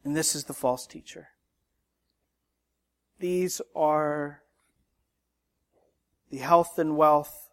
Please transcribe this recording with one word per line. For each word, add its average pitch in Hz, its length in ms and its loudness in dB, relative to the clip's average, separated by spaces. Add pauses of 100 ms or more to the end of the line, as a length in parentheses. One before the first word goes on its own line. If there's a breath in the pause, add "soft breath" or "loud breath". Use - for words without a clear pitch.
And 143 100 -6
this 160 200 -2
is 143 100 -8
the - 80 -14
false 127 340 -4
teacher. - 420 -20 (1900)
These 180 440 -2 (120)
are 151 680 -2 (1900)
the 135 80 -10
health 170 400 4
and 156 180 0
wealth 151 560 4